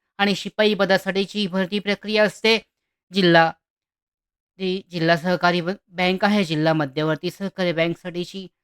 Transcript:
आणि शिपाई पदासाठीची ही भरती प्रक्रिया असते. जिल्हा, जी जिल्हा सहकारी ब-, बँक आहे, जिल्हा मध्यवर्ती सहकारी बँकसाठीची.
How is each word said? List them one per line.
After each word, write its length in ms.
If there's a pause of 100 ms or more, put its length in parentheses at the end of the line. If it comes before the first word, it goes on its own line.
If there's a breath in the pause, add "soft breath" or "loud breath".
(180)
आणि 180
शिपाई 380
पदासाठीची 680
ही 80
भरती 320
प्रक्रिया 440
असते. 340 (540)
जिल्हा, 380 (1120)
जी 220 (100)
जिल्हा 260
सहकारी 440
ब-, 180 (100)
बँक 360
आहे, 180
जिल्हा 300
मध्यवर्ती 580
सहकारी 420
बँकसाठीची. 760 (160)